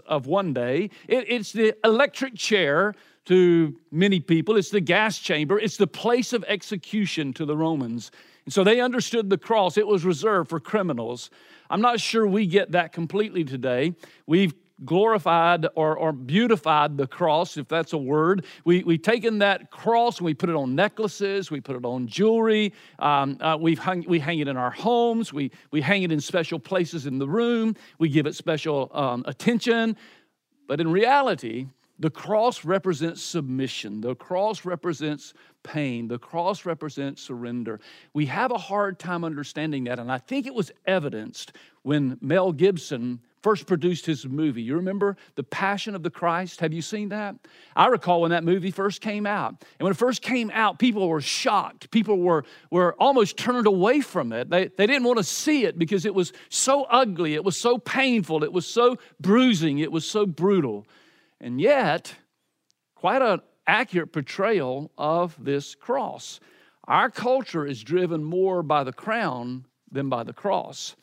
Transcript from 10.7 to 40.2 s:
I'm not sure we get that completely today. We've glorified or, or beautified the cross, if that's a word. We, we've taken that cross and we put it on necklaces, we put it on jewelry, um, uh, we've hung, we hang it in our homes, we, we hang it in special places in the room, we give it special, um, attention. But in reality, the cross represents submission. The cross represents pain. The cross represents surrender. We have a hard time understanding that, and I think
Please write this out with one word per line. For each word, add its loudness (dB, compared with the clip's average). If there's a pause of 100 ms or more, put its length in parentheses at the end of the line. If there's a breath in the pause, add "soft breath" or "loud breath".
I'm -2
not 2
sure 2
we 2
get 2
that 0
completely -2
today. -2 (320 loud breath)
We've 4 (320)
glorified 2
or, 2
or -2
beautified 2
the 0
cross, 0
if -10
that's -2
a -2
word. 0 (220 loud breath)
We, 4
we've 2
taken 0
that 0
cross 0
and -4
we 0
put -2
it 0
on -2
necklaces, -2
we -8
put -8
it -8
on -4
jewelry, 2 (260 loud breath)
um, 2
uh, 0
we've 2
hung, -4
we 2
hang -2
it -2
in -4
our -2
homes, 0
we, -4 (200 soft breath)
we 0
hang 2
it 0
in 0
special -4
places -4
in -4
the -4
room, 0 (240 loud breath)
we 2
give 2
it -6
special, -2
um, -2
attention. 0 (720 soft breath)
But -2
in 0
reality, 2 (320)
the 0
cross -2
represents -2
submission. -6
The -4
cross -4
represents -6 (280 soft breath)
pain. -6
The -6
cross -4
represents -8
surrender. -8 (340 loud breath)
We 0
have -2
a -2
hard -4
time -6
understanding -6
that, -6
and -8
I -2
think -6